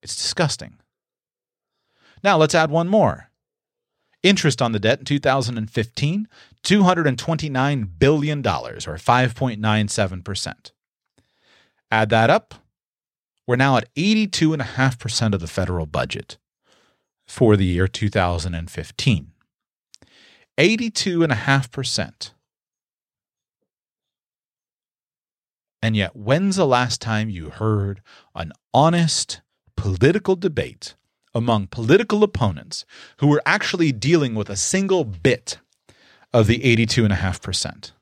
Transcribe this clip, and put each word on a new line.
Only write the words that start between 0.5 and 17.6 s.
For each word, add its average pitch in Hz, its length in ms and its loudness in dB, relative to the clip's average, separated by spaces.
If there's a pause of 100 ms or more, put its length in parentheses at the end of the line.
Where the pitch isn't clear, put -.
Now, 196 140 4
let's 156 180 4
add 160 160 4
one 165 160 0
more. 180 440 2 (920)
Interest 180 380 2
on 120 120 0
the 107 60 -2
debt 110 220 2
in - 40 -18
two 143 140 0
thousand 131 400 0
and 110 120 -6
fifteen, 147 580 -4 (340)
two 196 220 4
hundred 175 220 2
and 127 120 0
twenty-nine 139 800 -2
billion 147 440 2
dollars, 62 440 -4
or 78 120 -10
five 123 360 2
point 120 240 -4
nine 107 300 0
seven 95 340 -4
percent. - 500 -10 (1200)
Add 110 200 2
that 113 200 4
up. 202 240 0 (920)
We're 123 100 0
now 131 220 4
at 107 180 -4
eighty-two 196 560 2
and 147 100 -4
a 110 40 -6 (100)
half 131 220 0
percent 110 360 -2
of 95 60 -2
the 85 60 -10
federal 90 400 -4
budget - 520 -6 (880)
for 107 300 4
the 98 80 2